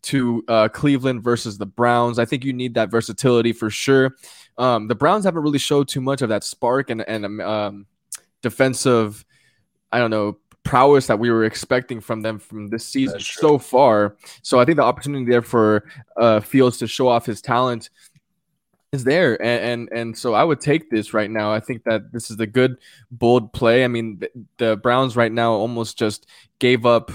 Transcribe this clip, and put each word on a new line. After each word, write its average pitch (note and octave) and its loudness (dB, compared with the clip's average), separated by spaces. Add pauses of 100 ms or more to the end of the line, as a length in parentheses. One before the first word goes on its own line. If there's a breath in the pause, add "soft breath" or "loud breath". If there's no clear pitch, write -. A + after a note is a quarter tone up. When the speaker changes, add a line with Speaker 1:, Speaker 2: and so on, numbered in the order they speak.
Speaker 1:
to, A#2+ -2
uh, A2 4
Cleveland C3 -2
versus A#2 -2
the G2+ -8
Browns, A#2+ 0
I A#2 2
think B2 -6
you C3+ -4
need B2 -8
that A2 -2
versatility A2+ 2
for A2 -4
sure. C3 2 (420 loud breath)
Um, A#2 0
the A#2 0
Browns F#3 0
haven't E3 -2
really D3 0
showed C#3+ 0
too C#3+ -6
much C3 -4
of B2 -2
that G#2 -2
spark C3 -4
and, A2 -6
and, G#2+ -6
um, G#2 -8
um, G2+ -6 (560)
defensive, A#2+ 0 (680)
I A#2 0
don't A#2 0
know, G#2+ -2 (260)
prowess C3+ 4
that G#2+ 0
we A#2+ 0
were A2+ 2
expecting B2 -4
from A2 -8
them A2 -6
from G#2 -16
this A2+ -8
season C3 -4
Speaker 2:
That's G2+ -12
true. - -2
Speaker 1:
so D3 4
far. A2+ 2 (260 loud breath)
So - 2
I B2 6
think D#3 2
the D3 2
opportunity C3 -4
there A#2+ 2
for, G#2+ 2 (320 loud breath)
uh, A2+ 4
Fields B2+ 2
to A#2+ -6
show B2+ 0
off A#2 2
his G#2+ -8
talent A#2+ -2 (1000 soft breath)
is C3+ -6
there. C#3+ 4
And, A2+ 0
and, A#2+ -6
and A#2 -8
so A#2+ -4
I A2 4
would D#3+ 0
take D#3 0
this A2 -2
right G#2+ -2
now. G#2+ -2
I A2 0
think A#2 -12
that A2 -4
this A#2 -10
is G#2+ -12
the A2+ -2
good, B2+ 2 (340 soft breath)
bold A#2+ 2
play. B2 2
I B2 0
mean, A#2 -6
the, - -8 (260)
the A2+ 0
Browns B2 0
right A#2 0
now A#2 0
almost A2+ -4
just G#2+ -4 (320 soft breath)
gave B2 2
up A#2 2